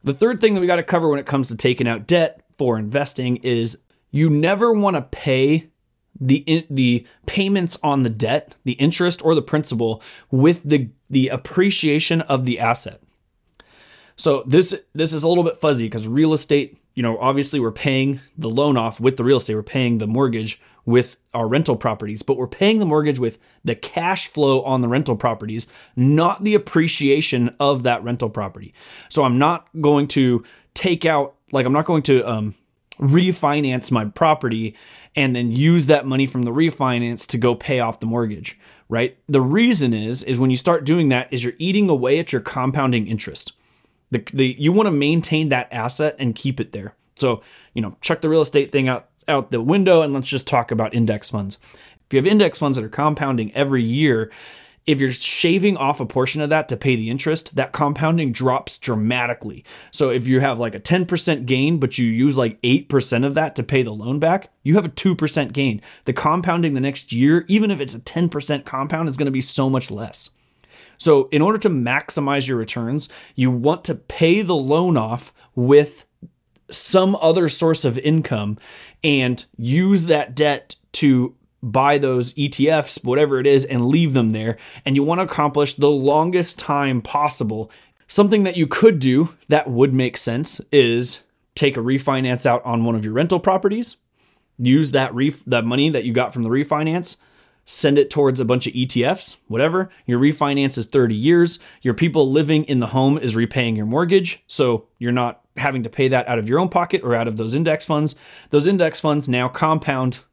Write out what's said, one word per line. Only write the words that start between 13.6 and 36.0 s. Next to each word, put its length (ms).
So 300
this, 280
this 200
is 80
a 60
little 140
bit 140
fuzzy 320
'cause 180
real 280
estate, 440
you 80
know, 160
obviously 400
we're 140
paying 480
the 140
loan 260
off 240
with 160
the 80
real 140
estate. 160
We're 80
paying 360
the 80
mortgage 540
with 320
our 160
rental 280
properties, 460
but 140
we're 100
paying 320
the 60
mortgage 340
with 200
the 100
cash 540
flow 340
on 200
the 60
rental 280
properties, 500
not 480
the 100
appreciation 1040
of 260
that 200
rental 240
property. 460
So 160
I'm 140
not 280
going 280
to 360
take 320
out, 300
like, 120
I'm 80
not 140
going 180
to, 240
um, 260
refinance 920
my 140
property 720
and 180
then 160
use 360
that 200